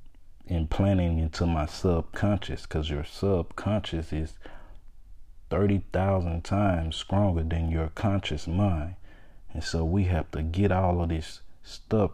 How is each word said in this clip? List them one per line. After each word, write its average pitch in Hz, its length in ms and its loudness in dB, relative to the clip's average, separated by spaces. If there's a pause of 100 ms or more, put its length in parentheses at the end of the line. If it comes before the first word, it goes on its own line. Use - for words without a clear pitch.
(480)
implanting 87 680 4
into 80 260 0
my 80 220 2
subconscious, - 1000 0
'cause 78 220 -2
your 73 140 -2
subconscious 92 1120 -2
is 78 260 -4 (1120)
thirty 101 280 4 (140)
thousand 90 520 2
times 90 500 2
stronger 95 480 2
than 82 260 0
your 80 200 0
conscious 98 580 -2
mind. 87 480 2 (580)
And 78 120 -6
so 82 200 0
we 92 200 4
have 85 260 0
to 78 140 -2
get 92 260 4
all 90 320 4
of 82 60 0
this 80 320 -4 (240)
stuff - 500 0